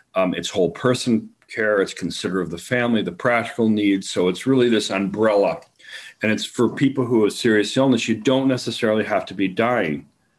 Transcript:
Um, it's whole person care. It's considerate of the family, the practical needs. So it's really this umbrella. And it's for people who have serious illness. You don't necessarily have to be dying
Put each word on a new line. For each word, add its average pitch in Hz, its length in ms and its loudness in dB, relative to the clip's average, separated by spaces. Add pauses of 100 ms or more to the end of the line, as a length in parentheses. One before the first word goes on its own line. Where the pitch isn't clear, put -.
(140)
Um, 92 180 2
it's 87 160 -6
whole 90 220 0
person 123 580 0 (180)
care. 107 360 0
It's - 100 -4
considerate 90 540 -4
of 80 40 -10
the 85 60 -10
family, 120 460 -2
the 90 100 -6
practical 113 560 0
needs. 101 400 2
So 90 200 0
it's 90 180 -4
really 127 240 4
this 107 200 0
umbrella. 98 680 0 (640)
And 107 100 2
it's 104 120 -2
for 113 260 0
people 135 340 0
who 117 180 2
have 98 120 2
serious 107 420 2
illness. 131 320 2
You 110 80 0
don't 131 320 2
necessarily 113 560 0
have 101 220 -2
to 95 80 -14
be 95 120 0
dying 92 640 -2 (300)